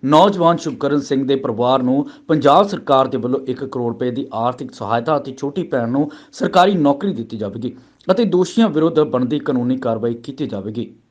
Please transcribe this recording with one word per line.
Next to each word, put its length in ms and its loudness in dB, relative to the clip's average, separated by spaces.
ਨੌਜਵਾਨ 520 4
ਸ਼ੁਭਕਰਨ 440 -2
ਸਿੰਘ 260 0
ਦੇ 80 4
ਪਰਿਵਾਰ 480 0
ਨੂੰ 220 2
ਪੰਜਾਬ 400 6
ਸਰਕਾਰ 400 2
ਦੇ 100 -4
ਵੱਲੋਂ 300 -2
ਇੱਕ 180 -4
ਕਰੋੜ 260 -4
ਰੁਪਏ 200 -4
ਦੀ 240 -6
ਆਰਥਿਕ 380 -4
ਸਹਾਇਤਾ 440 0
ਅਤੇ 220 -6
ਛੋਟੀ 240 -4
ਭੈਣ 260 -2
ਨੂੰ 200 0
ਸਰਕਾਰੀ 460 2
ਨੌਕਰੀ 360 2
ਦਿੱਤੀ 240 -8
ਜਾਵੇਗੀ 380 -6
ਅਤੇ 140 2
ਦੋਸ਼ੀਆਂ 440 0
ਵਿਰੁੱਧ 340 0
ਬਣਦੀ 360 -2
ਕਾਨੂੰਨੀ 380 -2
ਕਾਰਵਾਈ 380 -4
ਕੀਤੀ 320 -10
ਜਾਵੇਗੀ 420 -8